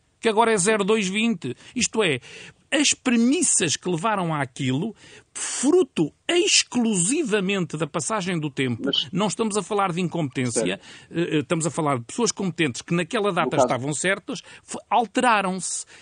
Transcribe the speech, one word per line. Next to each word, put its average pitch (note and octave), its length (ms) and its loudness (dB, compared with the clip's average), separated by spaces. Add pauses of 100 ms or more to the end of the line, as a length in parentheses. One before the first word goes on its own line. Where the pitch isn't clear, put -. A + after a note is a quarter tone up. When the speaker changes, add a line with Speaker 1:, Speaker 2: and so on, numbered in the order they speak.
(200)
Speaker 1:
que - 80 -2
agora A3+ 240 4
é A3 60 4
zero G3+ 260 2
dois G#3 240 2
vinte. G3+ 480 0 (180)
Isto A3+ 300 0
é, C#3+ 160 2 (520)
as D4 220 2
premissas A#3+ 840 2
que - 100 -8
levaram F3+ 460 0
àquilo, C#3+ 600 -2 (400)
fruto C4+ 800 2 (160)
exclusivamente G#3+ 1500 0
da D#3+ 80 -2
passagem F3+ 540 -4
do D3+ 100 -2
tempo, C3 360 -2
Speaker 2:
Mas - 260 0
Speaker 1:
não G#3 160 0
estamos G#3 300 -2
a G#3 40 0
falar G3 300 0
de E3+ 100 -2
incompetência, C3 640 -2
Speaker 2:
Certo. F#3 180 -4 (280)
Speaker 1:
eh, E3 240 -2
eh, D#3 40 4
estamos D#3+ 280 -2
a - 20 0
falar C#3+ 300 0
de A#2 60 -10
pessoas A#3 260 -2
competentes E3 500 -2
que - 140 -2
naquela G3 360 0
data E3+ 140 0
Speaker 2:
No B2+ 60 -2
caso C#3+ 140 4
Speaker 1:
estavam C3 280 -2
certas, G3 480 -4 (220)
f-, - 160 -10 (100)
alteraram-se. G#3 960 0 (160)